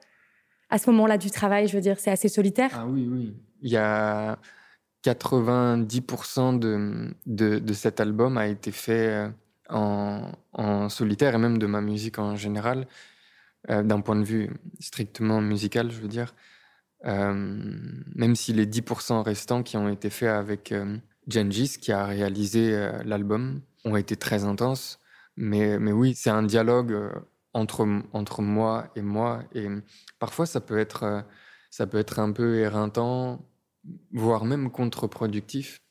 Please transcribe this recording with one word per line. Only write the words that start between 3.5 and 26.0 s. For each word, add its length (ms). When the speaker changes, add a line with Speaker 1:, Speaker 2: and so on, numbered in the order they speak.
Speaker 2:
Il 80
y 60
a 600
quatre-vingt-dix 1000
pour 240
cent 280
de, 600
de, 320
de 140
cet 260
album 380
a 100
été 240
fait, 360
euh, 220
en, 640
en 360
solitaire, 460
et 20
même 220
de 80
ma 140
musique 360
en 180
général, 520
euh, 140
d'un 180
point 140
de 80
vue 260
strictement 640
musical, 500
je 100
veux 60
dire. 260
Euh, 280
même 200
si 180
les 120
dix 160
pour 200
cent 200
restants 400
qui 160
ont 120
été 200
faits 200
avec, 420
euh, 260
Gengis, 520
qui 120
a 140
réalisé, 680
euh, 300
l'album, 580
ont 120
été 200
très 280
intenses. 560
Mais, 400
mais 140
oui, 240